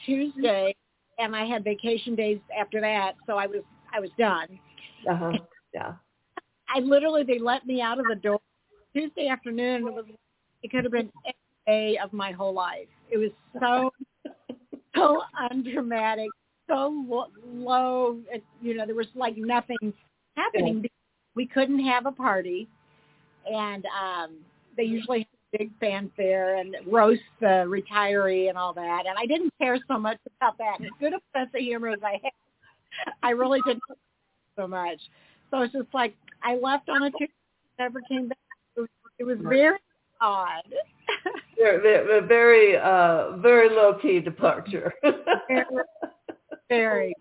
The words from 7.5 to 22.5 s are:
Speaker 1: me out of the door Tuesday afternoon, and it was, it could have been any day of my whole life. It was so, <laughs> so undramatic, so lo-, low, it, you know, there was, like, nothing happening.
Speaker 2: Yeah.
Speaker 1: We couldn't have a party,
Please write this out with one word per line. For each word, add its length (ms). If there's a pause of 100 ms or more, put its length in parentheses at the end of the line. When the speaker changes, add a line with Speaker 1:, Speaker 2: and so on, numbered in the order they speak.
Speaker 1:
me 160
out 180
of 80
the 80
door 240 (540)
Tuesday 340
afternoon, 580
and 20
it 60
was, 120 (580)
it 80
could 140
have 80
been 180 (140)
any 100 (320)
day 340
of 120
my 180
whole 220
life. 340 (220)
It 80
was 140 (280)
so, 320 (340)
<laughs> 60 (640)
so 260 (300)
undramatic, 800 (400)
so 380
lo-, 200 (260)
low, 640 (120)
it, 100 (200)
you 140
know, 100
there 100
was, 200
like, 200
nothing 420 (600)
happening. 460
Speaker 2:
Yeah. 60 (460)
Speaker 1:
We 120
couldn't 380
have 200
a 80
party, 560 (760)